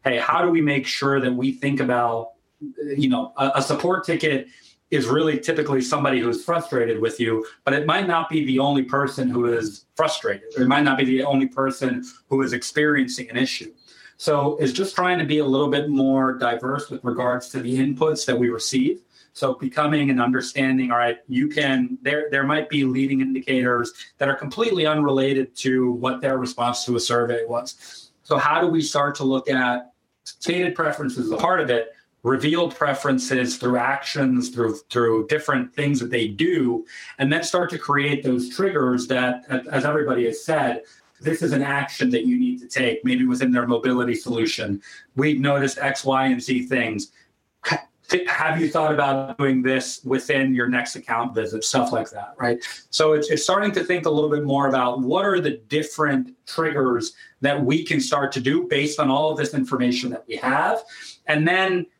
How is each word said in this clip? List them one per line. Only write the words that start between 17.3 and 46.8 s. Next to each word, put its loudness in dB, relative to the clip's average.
to -6
the -4
inputs 0
that 0
we 4
receive. 0
So -2
becoming 0
and 2
understanding, 0
all 2
right, 0
you 0
can, 0
there, 0
there 0
might 0
be 0
leading 2
indicators 0
that 0
are 0
completely 0
unrelated 2
to 2
what -2
their 0
response -4
to -2
a 0
survey 0
was. -10
So 0
how 2
do 4
we 2
start 0
to -4
look 0
at 0
stated -2
preferences -2
as -2
a -2
part 2
of -2
it, 0
revealed 2
preferences 0
through 0
actions, 0
through, 0
through 2
different -2
things 0
that -4
they 0
do, 0
and 2
then 0
start 0
to -8
create 0
those -2
triggers 0
that, 0
as 0
everybody 0
has -4
said, 0
this -2
is 0
an 2
action -2
that 0
you 2
need 0
to -18
take, -2
maybe 2
within 2
their 2
mobility 2
solution. -2
We've 2
noticed 0
X, -2
Y, 2
and 2
Z -2
things. -2